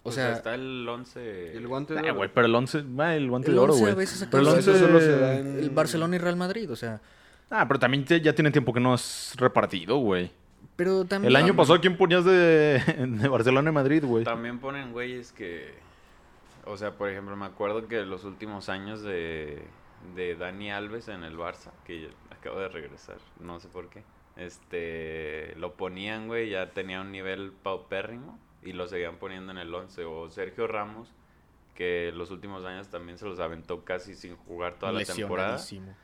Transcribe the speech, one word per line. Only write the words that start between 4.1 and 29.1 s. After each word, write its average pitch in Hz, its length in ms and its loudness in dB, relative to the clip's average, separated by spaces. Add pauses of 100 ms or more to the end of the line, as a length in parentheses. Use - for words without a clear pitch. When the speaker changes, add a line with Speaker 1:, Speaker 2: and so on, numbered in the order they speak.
Speaker 4:
Pero 135 100 6
el 143 80 8
Speaker 1:
acaba - 120 8
Speaker 3:
Eso 190 100 6
Speaker 4:
once, 190 160 10
Speaker 3:
solo 165 120 10
se 156 200 6
da 135 200 4
en 139 200 -4
Speaker 1:
el 151 100 0
Barcelona 156 480 0
y - 20 0
Real 175 180 0
Madrid, 180 360 -4
o 113 40 -6
sea. 110 260 -8 (480)
Speaker 4:
Ah, 262 180 2
pero 135 100 4
también 131 280 2
te, 170 120 6
ya 151 160 4
tiene 156 160 4
tiempo 127 220 2
que 120 80 2
no 127 140 4
es - 420 -6
repartido, 107 640 2
güey. 92 340 2 (440)
Speaker 1:
Pero 185 280 0
también 196 240 0
Speaker 4:
El 127 80 8
año 170 180 6
pasado, 165 280 8
¿quién 175 160 2
ponías 180 260 4
de, 165 580 6
<laughs> 127 400 -2
de 139 60 4
Barcelona 131 400 4
y 160 60 0
Madrid, 147 280 2
güey? 117 220 2
Speaker 2:
También 117 340 -6
ponen 135 340 -10
güeyes 123 400 -10
que, 85 420 -12 (880)
o 104 140 -12
sea, 98 180 -8
por 101 140 -4
ejemplo, 98 260 -10
me 101 80 -10
acuerdo 104 420 -6
que 110 200 -4
los 95 180 -10
últimos 101 460 -12
años 101 320 -8
de, 82 600 -8 (540)
de 90 180 -6
Dani 92 360 -10
Alves 104 380 -10
en 92 160 -14
el 80 120 -14
Barça, 85 360 -12 (120)
que 80 240 -14 (220)
acaba - 320 -12
de 95 60 -8
regresar, - 500 -16 (200)
no 85 220 -16
sé 90 80 -20
por 87 220 -16
qué, 104 120 -20 (600)
este, 80 920 -10
lo 87 180 -10
ponían, 101 520 -10
güey, 113 240 -6
ya 92 200 -6
tenía 95 300 -8
un 98 120 -12
nivel 95 400 -10
paupérrimo 104 840 -10 (240)
y 92 100 -14
lo 90 140 -8
seguían 87 300 -8